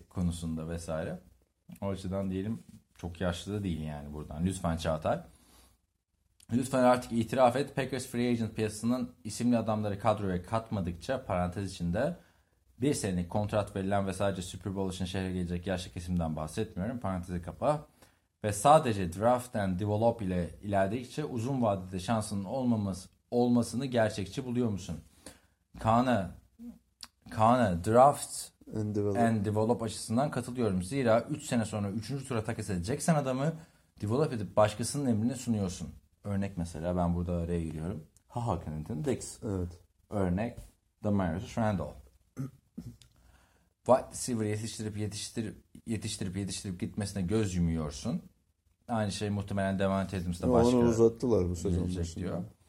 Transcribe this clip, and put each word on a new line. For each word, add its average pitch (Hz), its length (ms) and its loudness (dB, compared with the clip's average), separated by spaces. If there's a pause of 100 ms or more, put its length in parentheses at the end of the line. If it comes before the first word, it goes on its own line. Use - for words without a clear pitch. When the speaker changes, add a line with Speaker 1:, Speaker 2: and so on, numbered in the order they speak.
Speaker 1:
konusunda 82 600 -2
vesaire. 85 500 -6 (600)
O 98 60 -4
açıdan 95 440 -4
diyelim 95 320 -4 (340)
çok 90 240 -10
yaşlı 92 320 -2
da 104 100 -2
değil 82 180 -2
yani 73 320 -8
buradan. 76 320 -4
Lütfen 87 320 0
Çağatay. 85 420 0 (1300)
Lütfen 127 300 2
artık 123 280 4
itiraf 120 440 4
et. 143 200 -2
Packers 131 320 -2
free 120 220 0
agent 113 260 0
piyasasının 117 560 -2 (120)
isimli 117 340 2
adamları 107 420 0
kadroya 101 440 2
katmadıkça 113 840 -2
parantez 90 460 -2
içinde 101 460 -2 (640)
bir 143 120 4
senelik 90 360 -2
kontrat 104 460 0
verilen 98 320 0
ve 95 60 -2
sadece 92 280 -2
Super 92 340 -8
Bowl 95 200 -2
için 95 100 -4
şehre 95 280 -2
gelecek 87 340 -4
yaşlı 90 240 -4
kesimden 85 440 -2
bahsetmiyorum. 92 640 -4
Parantezi 90 420 -4
kapa. 135 440 -2 (580)
Ve 104 100 -2
sadece 113 600 4
draft 120 420 2
and 95 240 0
develop 107 420 2
ile 92 280 -2 (140)
ilerledikçe 101 640 0
uzun 127 360 -2
vadede 95 380 0
şansının 104 460 -2
olmaması, 107 640 0 (220)
olmasını 120 540 2
gerçekçi 113 600 0
buluyor 123 240 0
musun? 87 260 -4 (840)
Kaan'a, 113 520 4 (1000)
Kaan'a 110 560 4
draft 123 680 6 (260)
Speaker 2:
And 107 180 -2
develop. 101 220 2
Speaker 1:
and 113 280 4
develop 107 380 2
açısından 117 480 -2
katılıyorum. 113 520 0
Zira 117 460 4
üç 147 160 -4
sene 117 200 0
sonra 104 240 -2
üçüncü 117 380 -6
tura 113 160 -2
takas 107 260 -4
edeceksen 107 460 0
adamı 135 380 0 (480)
develop 131 320 0
edip 104 220 -6
başkasının 123 540 2
emrine 117 260 2
sunuyorsun. 95 540 -2 (340)
Örnek 98 340 -2
mesela 85 400 -2
ben 87 180 2
burada 87 180 0
araya 85 300 0
giriyorum. 80 400 -6 (240)
Ha 117 200 -6
ha 90 180 0
Clinton 80 400 -6
Dix. - 400 -4
Speaker 2:
Evet. 92 340 -4 (300)
Speaker 1:
Örnek 98 480 0 (460)
Demarius 95 540 0
Randall. 104 340 0 (1900)
Wide 127 260 4
receiver 110 340 -2
yetiştirip, 107 520 -4
yetiştirip, 104 580 -6 (300)
yetiştirip, 104 520 -4
yetiştirip 95 420 -6
gitmesine 101 420 -4
göz 95 340 2
yumuyorsun. 82 640 0 (680)
Aynı 110 240 0
şey 101 180 -4
muhtemelen 98 500 0
Devante 98 380 0
Adams'da 87 300 -2
Speaker 2:
Onu 127 60 6
Speaker 1:
başka 120 240 6
Speaker 2:
uzattılar 113 720 4
bu 90 60 -2
sezon 87 260 0
Speaker 1:
gelecek 90 200 -2
Speaker 2:
başında. 85 240 -6
Speaker 1:
diyor. 87 180 -4 (240)